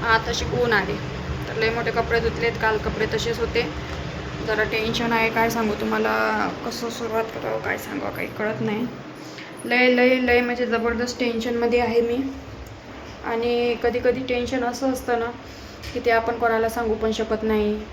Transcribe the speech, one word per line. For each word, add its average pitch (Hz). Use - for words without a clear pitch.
आताशी 233
ऊन 233
आले, 196
तर 220
लय 220
मोठे 233
कपडे 233
धुतलेत. 233
काल 220
कपडे 214
तसेच 226
होते. 233
जरा 214
टेन्शन 226
आहे, 226
काय 226
सांगू 220
तुम्हाला, 220
कसं 233
सुरुवात 226
करावं, -
काय -
सांगावं, -
काही -
कळत 220
नाही. 220
लय, 247
लय, 254
लय 240
म्हणजे 240
जबरदस्त 233
टेन्शनमध्ये 233
आहे 233
मी. 233
आणि 240
कधी 240
कधी 247
टेन्शन 247
असं 254
असतं 240
ना 233
की 240
ते 240
आपण 226
कोणाला 226
सांगू 226
पण 220
शकत 214
नाही 214